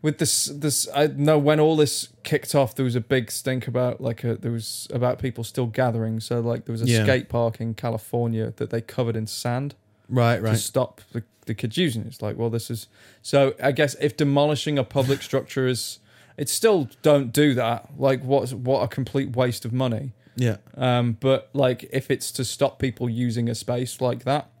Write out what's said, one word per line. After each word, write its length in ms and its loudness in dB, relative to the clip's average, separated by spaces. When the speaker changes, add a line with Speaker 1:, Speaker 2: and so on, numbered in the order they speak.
Speaker 1:
with 160 -2
this, 260 0
this, 480 -2
I 140 4
know 320 4
when 200 4
all 160 6
this 340 2
kicked 300 -2
off, 220 2
there 100 0
was 100 0
a 60 0
big 300 0
stink 360 -4
about, 320 -2
like, 240 -6
a, 120 0
there 160 -6
was 420 -8
about 240 0
people 260 -6
still 220 -2
gathering. 540 0
So, 200 -4
like, 260 -2
there 80 -8
was 100 -4
a 20 0
Speaker 2:
Yeah. 180 4
Speaker 1:
skate 260 2
park 300 0
in 140 -4
California 840 -2
that 120 -4
they 120 -2
covered 340 -4
in 100 -4
sand 480 -4
Speaker 2:
Right, 280 4
Speaker 1:
to 80 -2
Speaker 2:
right. 140 4
Speaker 1:
stop 440 -2
the, 100 -6
the 80 -4
kids 220 -6
using 260 0
it. 60 -10
It's 120 -16
like, 160 -6
well, 140 -2
this 180 -4
is, 180 -8
so 380 4
I 100 2
guess 280 0
if 160 0
demolishing 600 2
a 60 0
public 400 0
structure 440 -2
is 300 -4
it's 140 -4
still, 360 2
don't 320 4
do 220 6
that. 420 -2
Like, 260 2
what's, 300 2
what 300 0
a 40 -2
complete 480 -4
waste 300 0
of 80 -6
money. 380 -2
Speaker 2:
Yeah. 220 0
Speaker 1:
Um, 440 2
but, 340 2
like, 380 2
if 200 -2
it's 220 -4
to 120 -4
stop 340 -2
people 300 -2
using 400 -2
a 60 -4
space 460 -6
like 240 -2
that 240 -2